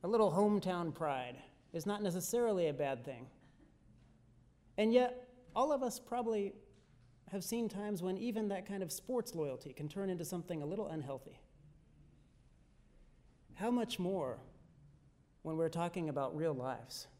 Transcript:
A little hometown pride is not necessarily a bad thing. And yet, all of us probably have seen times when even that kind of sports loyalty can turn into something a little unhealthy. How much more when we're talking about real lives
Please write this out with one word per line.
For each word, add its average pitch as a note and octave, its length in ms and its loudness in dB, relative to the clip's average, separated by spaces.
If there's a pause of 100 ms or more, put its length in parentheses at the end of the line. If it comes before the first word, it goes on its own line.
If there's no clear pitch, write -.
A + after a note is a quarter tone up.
A E3+ 40 -2
little G#3+ 240 6
hometown F3+ 640 4
pride C3 420 -2 (380)
is E3 120 -4
not G#3 160 0
necessarily F#3+ 680 2
a D3 60 2
bad C3+ 300 0
thing. B2+ 240 -10 (1500)
And A3 160 4
yet, B3 340 4 (280)
all C4+ 160 4
of C4+ 120 0
us A#3 160 -2
probably A3 540 -2 (800)
have F#3+ 120 -4
seen A3+ 260 -2
times G3+ 320 -4
when F#3 160 0
even G#3+ 300 -2
that G3 200 -4
kind G3 140 -4
of E3+ 100 -4
sports - 440 -4
loyalty C#3+ 360 -4
can D3+ 160 -8
turn G3 220 -2
into E3+ 160 -2
something E3+ 360 -4
a C#3+ 40 -4
little F#3+ 220 -2
unhealthy. C#3 520 -6 (2250)
How G#3+ 160 -2
much A#3+ 300 0
more F3 400 0 (1040)
when D#3+ 140 -4
we're D#3+ 120 4
talking E3+ 400 0
about C#3 260 0
real D#3 200 0
lives B2 520 -6 (120)